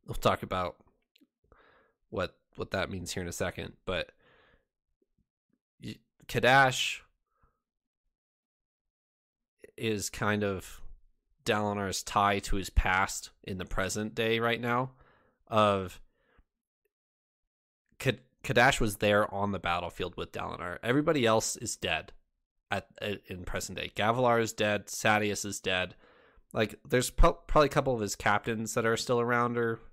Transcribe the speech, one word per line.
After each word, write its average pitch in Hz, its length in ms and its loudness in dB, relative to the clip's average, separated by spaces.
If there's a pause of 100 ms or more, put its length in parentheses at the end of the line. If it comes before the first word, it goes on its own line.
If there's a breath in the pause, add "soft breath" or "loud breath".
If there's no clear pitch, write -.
we'll - 80 -10
talk - 280 0
about 92 340 -6 (1300 soft breath)
what, 95 260 -4 (220)
what - 140 -8
that 90 200 -4
means 90 220 -8
here 92 100 -6
in 85 60 -8
a 87 40 -10
second. 90 420 -8 (100)
But 90 260 -6 (1700 soft breath)
y-, 120 140 -12 (280)
Kadash 127 760 4 (2750)
is 110 320 -4
kind 104 340 -2
of 98 380 -6 (640)
Dalinar's 104 580 -2
tie 101 380 2
to - 160 -2
his 92 140 -4
past - 600 0 (140)
in 98 140 -8
the 90 80 -8
present 104 480 -4
day 113 260 2
right 117 200 -2
now. 123 320 -2 (540 soft breath)
Of 101 540 2 (2000)
Kad-, - 240 -2 (200)
Kadash 127 380 4
was 107 160 0
there 104 360 2
on 101 200 -2
the 95 60 -4
battlefield 87 580 -4
with 80 160 -10
Dalinar. 87 500 -10
Everybody 143 440 2
else 110 300 2
is - 200 -10
dead 80 360 -6 (580)
at, 98 160 -4 (160)
at, 104 240 -6
in 90 180 -12
present 92 320 -8
day. - 180 -8
Gavilar 117 460 2
is 110 140 -2
dead. 104 320 -2
Sadeas 107 580 0
is 101 160 -8
dead. 92 360 -2 (560 soft breath)
Like, 110 220 -2 (100)
there's 127 260 0
pro-, 170 240 6
probably - 320 4
a 135 40 0
couple 135 240 0
of 113 60 -4
his 98 160 -4
captains 110 580 -2
that 117 100 0
are 113 120 4
still 120 240 0
around 120 360 0
or 113 220 -2 (140)